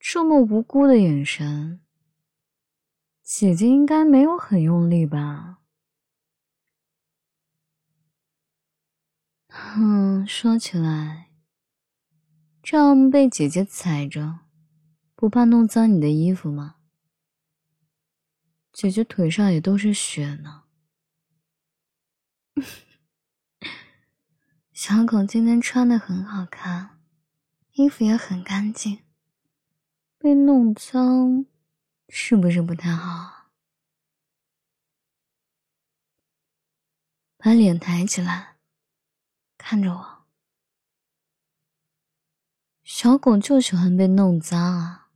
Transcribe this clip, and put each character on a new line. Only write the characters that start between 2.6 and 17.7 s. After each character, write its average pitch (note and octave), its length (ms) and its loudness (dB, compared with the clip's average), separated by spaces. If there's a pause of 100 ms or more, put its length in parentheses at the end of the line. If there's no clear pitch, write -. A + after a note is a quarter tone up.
姐 F#3+ 320 0
姐 G3+ 140 0
应 C#4 180 4
该 D#4 180 2
没 C#4 160 6
有 D#4+ 160 2
很 G3 240 -2
用 E3+ 300 2
力 E3+ 160 2
吧？ D3 520 -8 (4000)
嗯， G#3 800 -2
说 A3+ 320 -2
起 - 180 -8
来， D#3 560 -6 (1300)
这 - 140 -4
样 C#4 320 6
被 C4+ 200 4
姐 D3+ 200 -2
姐 F3+ 160 -2
踩 D3 440 -6
着， D3+ 320 -10 (760)
不 A3 140 -2
怕 A#3+ 160 2
弄 A#3 240 4
脏 A3+ 200 2
你 F#3+ 120 4
的 D3 100 0
衣 E3 240 0
服 E3+ 160 -8
吗？ D3 220 -12 (2000)